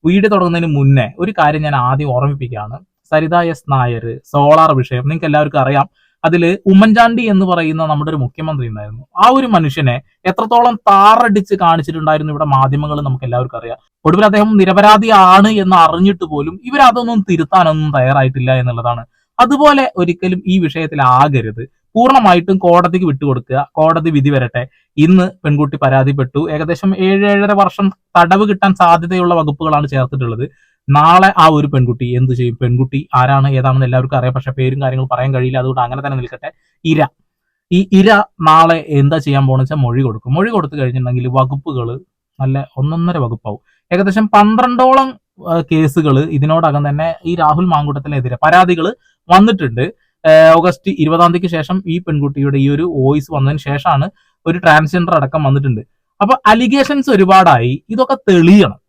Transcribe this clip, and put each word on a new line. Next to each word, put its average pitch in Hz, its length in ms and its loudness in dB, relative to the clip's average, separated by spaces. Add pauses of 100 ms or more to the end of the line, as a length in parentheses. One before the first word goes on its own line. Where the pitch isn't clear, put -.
വീഡിയോ 196 260 0
തുടങ്ങുന്നതിന് 170 460 -2
മുന്നേ 139 420 2
ഒരു 180 200 -4
കാര്യം 151 240 0
ഞാൻ 147 140 -4
ആദ്യം 135 320 -4
ഓർമ്മിപ്പിക്കുകയാണ്. 127 680 -6 (320)
സരിത 160 260 -2
എസ് 170 320 -4
നായർ, 120 560 -4
സോളാർ 151 500 2
വിഷയം 127 280 -4
നിങ്ങൾക്ക് 151 220 -6
എല്ലാവർക്കും 147 360 -2
അറിയാം. 135 280 -2 (360)
അതില് 170 320 0 (100)
ഉമ്മൻചാണ്ടി 226 560 4
എന്ന് 196 240 0
പറയുന്ന 160 400 -2
നമ്മുടെ 151 240 -4
ഒരു 156 60 -4
മുഖ്യമന്ത്രി 143 520 -6
ഉണ്ടായിരുന്നു. 107 380 -14 (180)
ആ 233 60 6
ഒരു 262 160 0
മനുഷ്യനെ 147 560 -2 (220)
എത്രത്തോളം 233 640 0
താറടിച്ച് 208 680 4
കാണിച്ചിട്ടുണ്ടായിരുന്നു 156 760 -2
ഇവിടെ 151 120 -2
മാധ്യമങ്ങൾ 143 560 0
നമുക്ക് 131 240 -6
എല്ലാവർക്കും 123 340 -6
അറിയാം. - 460 -16
ഒടുവിൽ 175 200 2
അദ്ദേഹം 208 320 2
നിരപരാധിയാണ് 202 920 6
എന്ന് 190 280 2
അറിഞ്ഞിട്ട് 175 480 2
പോലും 156 400 -6
ഇവരതൊന്നും 240 680 0
തിരുത്താനൊന്നും 156 720 0
തയ്യാറായിട്ടില്ല 131 540 0
എന്നുള്ളതാണ്. 120 520 -4 (340)
അതുപോലെ 277 560 2
ഒരിക്കലും 180 500 -4
ഈ 190 120 0
വിഷയത്തിൽ 156 440 -4
ആകരുത്. 127 680 0 (260)
പൂർണ്ണമായിട്ടും 202 640 2
കോടതിക്ക് 180 480 2
വിട്ടുകൊടുക്കുക. 135 680 -4
കോടതി 160 380 0
വിധി 143 200 0
വരട്ടെ. 123 360 -4 (300)
ഇന്ന് 180 340 4 (140)
പെൺകുട്ടി 147 320 -2
പരാതിപ്പെട്ടു. 139 760 -2
ഏകദേശം 160 480 -4
ഏഴ് 196 280 0
ഏഴര 202 260 0
വർഷം 196 400 0 (260)
തടവ് 190 300 2
കിട്ടാൻ 196 260 0
സാധ്യതയുള്ള 175 600 0
വകുപ്പുകളാണ് 151 540 -2
ചേർത്തിട്ടുള്ളത്. 131 640 -4 (400)
നാളെ 170 480 4
ആ 160 120 6
ഒരു 147 160 0
പെൺകുട്ടി 127 380 -2
എന്ത് 123 280 -2
ചെയ്യും? 120 300 -4
പെൺകുട്ടി 131 520 -2
ആരാണ് 135 360 2
ഏതാണെന്ന് 131 360 0
എല്ലാവർക്കും 131 300 -2
അറിയാം. 127 180 -2
പക്ഷെ 131 160 -8
പേരും 135 320 -4
കാര്യങ്ങളും 131 300 -4
പറയാൻ 127 220 -2
കഴിയില്ല. 127 240 -2
അതുകൊണ്ട് 127 220 -4
അങ്ങനെ 127 260 -6
തന്നെ 135 120 -6
നിൽക്കട്ടെ. 127 340 -12 (320)
ഇര, 156 220 0 (640)
ഈ 185 200 0
ഇര 202 300 4 (180)
നാളെ 160 480 2
എന്താ 143 300 2
ചെയ്യാൻ 139 280 0
പോണെന്ന് 131 160 0
വെച്ചാൽ 143 140 -4
മൊഴി 127 260 -2
കൊടുക്കും. 120 320 -4
മൊഴി 196 160 0
കൊടുത്തു 160 240 -4
കഴിഞ്ഞിട്ടുണ്ടെങ്കിൽ 123 540 -4
വകുപ്പുകൾ 131 720 -4 (400)
നല്ല 135 360 -4
ഒന്നൊന്നര 165 420 -4
വകുപ്പാവും. 110 760 -10
ഏകദേശം 202 360 -2
പന്ത്രണ്ടോളം, 247 880 2 (300)
ആ, 170 140 -2 (100)
കേസുകൾ 151 480 2
ഇതിനോടകം 151 680 -2
തന്നെ 160 260 -4 (100)
ഈ 170 100 -4
രാഹുൽ 160 300 0
മാങ്കൂട്ടത്തിനെതിരെ 143 800 -4
പരാതികൾ 180 520 2 (340)
വന്നിട്ടുണ്ട്. 180 640 2 (340)
ആ, 160 300 6
ഓഗസ്റ്റ് 175 420 -2
ഇരുപതാം 165 340 2
തീയതിക്ക് 175 200 -4
ശേഷം 170 340 -4
ഈ 170 120 -4
പെൺകുട്ടിയുടെ 143 600 -4
ഈ 135 100 2
ഒരു 147 140 -2
വോയിസ് 147 500 -2
വന്നതിന് 143 260 -2
ശേഷമാണ് 147 520 -2 (360)
ഒരു 175 120 -2
ട്രാൻസ്ജെൻഡർ 170 560 2
അടക്കം 147 300 -2
വന്നിട്ടുണ്ട്. 135 360 -2 (400)
അപ്പൊ 226 160 2 (100)
അലിഗേഷൻസ് 269 640 0
ഒരുപാടായി. 180 800 2
ഇതൊക്കെ 254 280 -2 (140)
തെളിയണം. 175 580 4